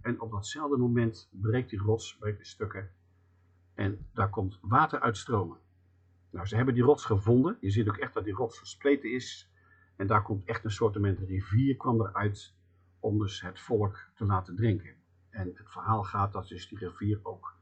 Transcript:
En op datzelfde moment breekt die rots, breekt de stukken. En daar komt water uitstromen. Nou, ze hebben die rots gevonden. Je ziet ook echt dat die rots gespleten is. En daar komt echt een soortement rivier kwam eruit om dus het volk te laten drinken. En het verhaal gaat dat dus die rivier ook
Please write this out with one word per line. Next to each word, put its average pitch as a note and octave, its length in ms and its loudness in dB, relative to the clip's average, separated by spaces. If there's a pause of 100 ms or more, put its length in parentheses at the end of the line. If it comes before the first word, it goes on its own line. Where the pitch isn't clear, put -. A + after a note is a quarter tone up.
En A#2+ 200 -2
op A2 100 -8
datzelfde C#3+ 460 -2
moment A#2+ 540 2
breekt A2 380 0
die G#2 100 -4
rots, A2 380 0
breekt G#2 200 -6
de - 80 -18
stukken. G2+ 460 -10 (840)
En G2+ 400 -4
daar G2+ 160 2
komt G2+ 320 -4
water C#3 380 2
uitstromen. A2 580 0 (720)
Nou, F2+ 180 -6
ze G#2+ 80 -2
hebben B2+ 180 2
die A#2+ 100 4
rots C#3+ 220 6
gevonden. A#2+ 540 4
Je G2 100 -2
ziet G#2 180 2
ook G2+ 100 -2
echt - 160 -6
dat G#2 100 -2
die G2+ 100 -4
rots A2+ 260 -4
gespleten C#3 520 0
is. - 400 -8 (440)
En G2 120 -4
daar G#2+ 140 6
komt G2+ 240 -4
echt - 180 -6
een A2 80 -2
soortement G2+ 480 2
rivier G2 560 2
kwam A#2+ 260 2
eruit - 540 -2 (440)
om G#2+ 200 2
dus G2 220 -4
het F2+ 180 -10
volk G#2 560 -2
te G#2+ 100 -4
laten F#2 300 -2
drinken. G2+ 400 0 (340)
En F2+ 260 -6
het - 140 -20
verhaal G#2+ 340 -2
gaat G2 300 -2
dat F#2+ 140 -8
dus F2+ 200 -14
die G#2+ 100 -14
rivier G#2 460 -4
ook - 380 -12